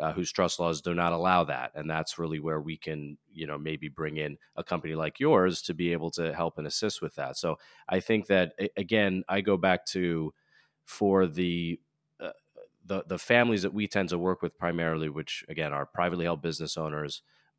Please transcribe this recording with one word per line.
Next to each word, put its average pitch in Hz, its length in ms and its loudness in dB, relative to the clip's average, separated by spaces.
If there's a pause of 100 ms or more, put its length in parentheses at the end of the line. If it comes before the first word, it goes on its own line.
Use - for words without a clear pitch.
uh, 78 100 0
whose 82 200 -4
trust 87 280 0
laws 85 220 0
do 87 140 -2
not 87 180 2
allow 87 300 4
that. 65 320 -4
And 76 120 -8
that's 80 300 -4
really 80 220 -4
where 78 200 -4
we 76 180 -8
can, 73 380 -8 (160)
you 80 140 -10
know, 73 140 -8
maybe 76 300 -6
bring 76 280 -6
in 76 220 -6 (160)
a - 80 -8
company 80 320 -4
like 78 240 -4
yours 95 440 4
to 85 120 -4
be 85 160 0
able 82 200 -2
to 82 220 -2
help 82 240 -2
and 76 80 -6
assist 98 340 -2
with 80 160 -6
that. 67 220 -6
So 80 220 -2 (280)
I 95 120 2
think 107 280 2
that, 92 320 4
a-, 101 160 -2
again, 98 540 2
I 98 120 2
go 98 140 4
back 90 320 4
to 85 460 0 (500)
for 95 440 4
the, 85 520 0 (400)
uh, 85 120 -8 (520)
the, 95 240 -2
the 87 120 -2
families 120 420 6
that 95 140 0
we 104 120 0
tend 95 220 0
to 87 80 0
work 90 240 2
with 82 160 -4
primarily, 82 520 0
which 73 380 -8
again 80 260 -4
are 71 120 -2
privately 87 400 0
held 82 160 0
business 80 340 -4
owners, 76 460 -6 (380)